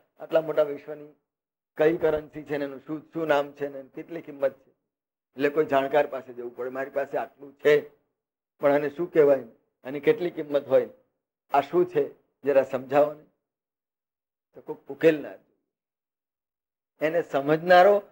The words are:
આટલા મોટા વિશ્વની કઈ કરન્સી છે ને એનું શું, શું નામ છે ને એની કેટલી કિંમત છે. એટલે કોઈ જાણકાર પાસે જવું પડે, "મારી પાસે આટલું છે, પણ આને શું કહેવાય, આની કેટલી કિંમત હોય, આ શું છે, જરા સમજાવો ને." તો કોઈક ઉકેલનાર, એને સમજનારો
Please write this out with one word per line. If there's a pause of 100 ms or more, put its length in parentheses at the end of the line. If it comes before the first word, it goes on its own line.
(200)
આટલા
મોટા
વિશ્વની (640)
કઈ
કરન્સી
છે
ને
એનું
શું, (120)
શું
નામ
છે
ને
એની
કેટલી
કિંમત
છે. (600)
એટલે
કોઈ
જાણકાર
પાસે
જવું
પડે,
"મારી
પાસે
આટલું
છે, (680)
પણ
આને
શું
કહેવાય, (400)
આની
કેટલી
કિંમત
હોય, (640)
આ
શું
છે, (300)
જરા
સમજાવો
ને." (1300)
તો
કોઈક
ઉકેલનાર, (1600)
એને
સમજનારો (140)